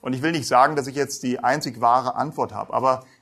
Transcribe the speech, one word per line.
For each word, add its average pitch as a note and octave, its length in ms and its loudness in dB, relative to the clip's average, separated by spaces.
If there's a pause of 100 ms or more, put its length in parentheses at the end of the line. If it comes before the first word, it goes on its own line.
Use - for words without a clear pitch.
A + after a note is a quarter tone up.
Und C3 120 -4
ich C3 100 -6
will E3 80 0
nicht D3 160 -4
sagen, C3+ 280 6
dass C3+ 120 -2
ich C3+ 80 -12
jetzt C#3 260 -4
die B2 220 -2
einzig C3 360 -2
wahre A#2+ 360 2
Antwort B2+ 380 -4
habe, G#2 200 -8
aber B2+ 320 0 (160)